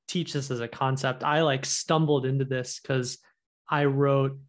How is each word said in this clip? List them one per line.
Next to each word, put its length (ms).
teach 240
this 180
as 100
a 80
concept. 540
I, 200
like, 220
stumbled 640
into 180
this 360
'cause 380
I 160
wrote 540